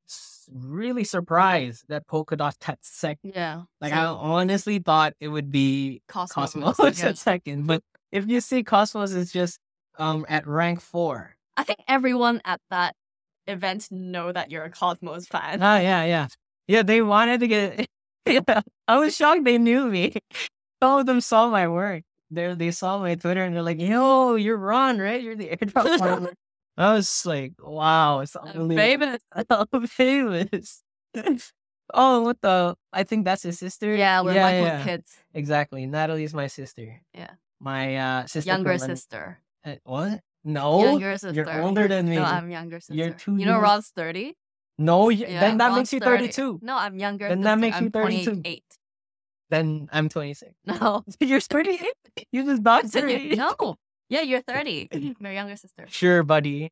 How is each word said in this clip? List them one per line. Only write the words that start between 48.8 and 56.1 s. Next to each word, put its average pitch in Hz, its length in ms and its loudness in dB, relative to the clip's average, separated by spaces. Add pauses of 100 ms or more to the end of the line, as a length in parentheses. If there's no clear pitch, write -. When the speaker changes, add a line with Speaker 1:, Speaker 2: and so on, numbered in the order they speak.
Speaker 1:
Then 156 440 0
I'm 156 160 0
twenty-six. 143 420 -10 (140)
Speaker 2:
No. 214 460 -2
Speaker 1:
<laughs> - 100 -20
You're 269 180 2
thirty-eight? 359 920 -4
You 262 100 -2
just 277 200 0
not 233 180 6
Speaker 2:
Continue. 254 360 -2
Speaker 1:
thirty-eight. 208 200 -4
Speaker 2:
No. 254 380 -2 (340)
Yeah, 285 120 -2
you're 262 200 -2
thirty. 254 500 -6
Speaker 1:
<laughs> 285 280 -8
Speaker 2:
You're 202 120 -12
younger 202 240 -10
sister. - 320 -20
Speaker 1:
Sure, 180 360 4